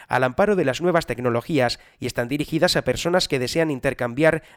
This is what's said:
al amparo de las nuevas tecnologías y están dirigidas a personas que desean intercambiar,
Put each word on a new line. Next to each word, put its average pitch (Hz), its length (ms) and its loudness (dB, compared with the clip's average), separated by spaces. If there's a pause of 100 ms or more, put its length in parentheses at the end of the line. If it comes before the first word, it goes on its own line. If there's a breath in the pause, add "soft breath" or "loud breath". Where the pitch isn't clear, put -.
al 127 180 2
amparo 196 300 2
de 175 80 2
las 131 160 0
nuevas 165 280 2
tecnologías 123 720 0 (200 soft breath)
y 131 60 -6
están 120 220 -4
dirigidas 151 480 0
a 147 80 0
personas 170 440 0
que 135 120 -2
desean 156 320 0
intercambiar, 135 720 0 (140 loud breath)